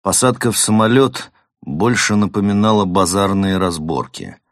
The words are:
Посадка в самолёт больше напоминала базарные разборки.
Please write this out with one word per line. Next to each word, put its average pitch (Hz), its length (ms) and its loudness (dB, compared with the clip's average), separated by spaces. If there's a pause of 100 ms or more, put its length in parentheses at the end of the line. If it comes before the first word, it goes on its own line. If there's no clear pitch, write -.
Посадка 120 500 0
в 104 60 -4
самолёт 117 720 2 (300)
больше 104 560 -2
напоминала 104 680 2
базарные 95 720 0
разборки. 80 800 -6 (120)